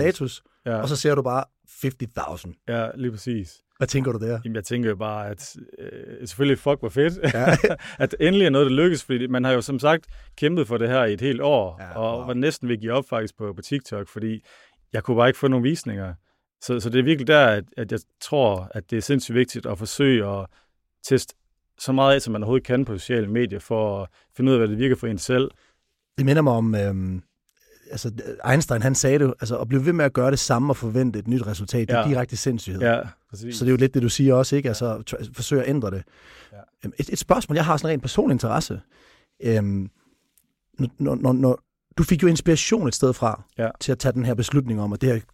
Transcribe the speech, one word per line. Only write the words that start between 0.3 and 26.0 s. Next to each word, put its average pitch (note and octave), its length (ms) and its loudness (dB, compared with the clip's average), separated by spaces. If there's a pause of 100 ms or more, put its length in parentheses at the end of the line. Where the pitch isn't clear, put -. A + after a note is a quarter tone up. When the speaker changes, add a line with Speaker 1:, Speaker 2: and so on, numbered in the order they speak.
Speaker 2:
Ja. A#2 100 -2
Speaker 1:
Og A2 120 -4
så C#3+ 80 -2
ser D3 180 2
du C#3 80 0
bare C3 220 0 (240)
fifty - 360 -6 (120)
thousand. E2 380 -10 (140)
Speaker 2:
Ja, A#2 260 -4
lige B2 160 -4
præcis. A2 440 -8 (220)
Speaker 1:
Hvad - 120 -2
tænker C3+ 240 -2
du A2+ 60 -4
der? A2+ 260 -4
Speaker 2:
Jamen, A2+ 120 -6
jeg G#2 80 -8
tænker A#2+ 260 -2
jo G2+ 60 -2
bare, G#2+ 320 -8
at, - 280 -14 (220)
øh, - 500 -14
selvfølgelig, C#3 300 0
fuck, C#3+ 220 0
hvor A#2 80 -6
fedt, D3+ 460 0
Speaker 1:
Ja. C#3 220 4 (180)
Speaker 2:
<laughs> - 300 -6
at - 160 -4
endelig F#3 260 4
er D#3 40 4
noget, C#3 200 6
der - 60 2
lykkes, D#3+ 280 2
fordi B2+ 220 -2
man B2+ 180 0
har C3 80 2
jo B2 80 4
som C3+ 180 -4
sagt D3+ 280 2 (300)
kæmpet D#3 320 0
for A#2 100 -2
det A#2 100 0
her B2+ 160 2
i A2 80 2
et G2+ 80 -4
helt C3 200 -2
år, A#2 400 2
Speaker 1:
Ja, F#2 180 -14
Speaker 2:
og A2+ 200 -2
Speaker 1:
wow. B2 80 -10
Speaker 2:
var B2 80 -4
næsten B2+ 340 -2
ved A#2+ 80 2
at G#2 40 -8
give A2+ 120 -4
op C3 160 0
faktisk A2 300 -6
på, G#2 180 -8
på G2 60 -16
TikTok, A2+ 460 -6
fordi A2 360 -8 (480)
jeg A2 120 -4
kunne B2 120 0
bare A#2+ 120 6
ikke C3 100 0
få C#3 100 2
nogen B2+ 160 2
visninger. G2+ 500 -4 (460)
Så, B2 200 -4
så A#2 100 -4
det B2 80 2
er B2+ 40 4
virkelig C3+ 240 0
der, D3 200 8
at, G#2 180 2 (120)
at A2 160 -6
jeg A#2 80 -4 (200)
tror, G#2 540 0
at G#2 160 -10
det A#2 60 -2
er A2 60 -2
sindssygt C3 320 -2
vigtigt B2 320 0
at G#2 120 -6
forsøge A2+ 480 0 (120)
at F#2+ 80 -8 (640)
teste - 260 0 (440)
så - 140 -6
meget C3+ 220 6
af, C3+ 80 0
som A#2+ 100 -6
man G#2+ 100 -4
overhovedet A#2+ 240 0
kan B2+ 180 0
på G#2+ 140 -6
sociale A2+ 280 -2
medier, G#2+ 320 -2
for G#2 440 -2
at F#2 60 -12 (280)
finde C3 140 2
ud C3 40 6
af, A#2+ 60 4
hvad A2 80 2
det G#2 100 -2
virker B2+ 180 2
for - 100 -8
en A2 120 -4
selv. B2+ 320 0 (680)